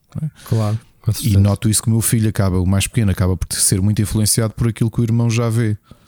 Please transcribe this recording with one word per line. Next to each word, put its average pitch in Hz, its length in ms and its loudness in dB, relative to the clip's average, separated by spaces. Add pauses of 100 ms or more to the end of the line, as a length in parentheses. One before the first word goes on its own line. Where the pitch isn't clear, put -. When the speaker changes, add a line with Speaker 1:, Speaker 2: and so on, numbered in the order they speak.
(140)
Speaker 1:
não 156 140 -6
é? - 20 -8 (140)
Speaker 2:
Claro, 110 340 -2 (240)
com - 80 -2
Speaker 1:
E 104 40 0
Speaker 2:
certeza. - 260 2
Speaker 1:
noto 101 280 2
isso 107 140 0
que - 60 -2
o - 20 2
meu 113 100 2
filho 110 280 0
acaba, 95 320 0
o 90 40 0
mais 95 220 2
pequeno, 107 240 0
acaba 90 260 0
por - 160 -8
ser - 300 0
muito 104 180 0
influenciado 107 540 0
por 117 140 -2
aquilo 113 200 -2
que - 120 -4
o - 20 2
irmão 117 260 0
já 117 200 0
vê. 113 280 0 (320)